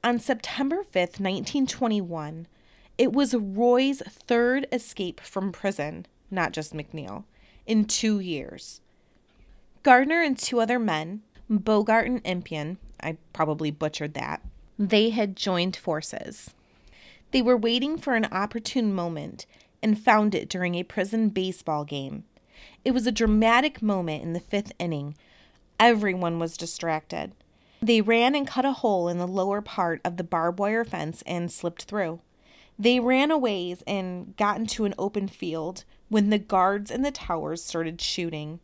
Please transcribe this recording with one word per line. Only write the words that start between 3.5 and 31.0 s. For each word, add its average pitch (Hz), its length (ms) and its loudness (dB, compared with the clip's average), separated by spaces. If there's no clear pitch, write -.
third 247 640 2
escape 202 500 -4
from 190 300 -4
prison, 165 560 -6
not 170 220 -2
just 156 200 -8
McNeil, 151 520 -10
in 214 180 4
two 214 360 2
years. - 600 -8
Gardner 277 400 6
and 285 160 0
two 240 220 0
other 233 180 2
men, 180 440 -2
Bogart 214 560 4
and 247 160 -2
Impian, 170 540 -6
I 160 160 -6
probably 151 400 0
butchered 151 420 -6
that, 143 260 -6
they 214 320 4
had 208 240 0
joined 180 400 0
forces. - 800 -6
They 262 100 4
were 247 140 6
waiting 240 420 0
for 269 160 -2
an 220 120 2
opportune 214 680 -2
moment 170 520 -6
and 214 160 4
found 214 340 4
it - 160 -2
during 180 280 -2
a 180 80 -4
prison 208 440 0
baseball 180 560 -2
game. 139 380 -8
It 262 80 2
was 240 140 2
a 247 60 0
dramatic 226 680 4
moment 180 400 0
in 165 100 -6
the 170 80 -4
fifth 202 380 -4
inning. 151 380 -4
Everyone 190 580 4
was 165 180 -4
distracted. 165 760 -6
They 226 200 6
ran 233 340 4
and 285 100 0
cut 254 200 -2
a 269 80 2
hole 196 360 0
in 175 100 -2
the 180 100 -2
lower 196 340 0
part 175 420 -2
of 175 120 -4
the 175 80 -4
barbed 170 340 0
wire 214 260 0
fence 165 420 -6